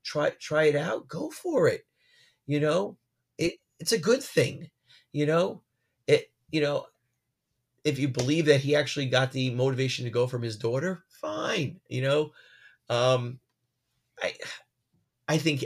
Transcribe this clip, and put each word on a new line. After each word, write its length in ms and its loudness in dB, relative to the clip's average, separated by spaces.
try, 260 -2
try 260 0
it 120 4
out? 320 -4
Go 200 -8
for 380 0
it. 180 -2
You 160 -2
know, 360 -2
it, 180 -2
it's 140 -4
a 80 4
good 240 2
thing. 460 0
You 140 0
know, 380 0
it, 240 4
you 120 -2
know, 240 -2
if 160 0
you 80 0
believe 380 0
that 160 6
he 140 0
actually 320 -2
got 260 2
the 160 0
motivation 560 0
to 60 -6
go 160 2
from 160 -6
his 140 -6
daughter, 520 -2
fine. 800 -4
You 140 -4
know, 280 2
um, 500 2
I, 120 -4
I 100 2
think, 280 0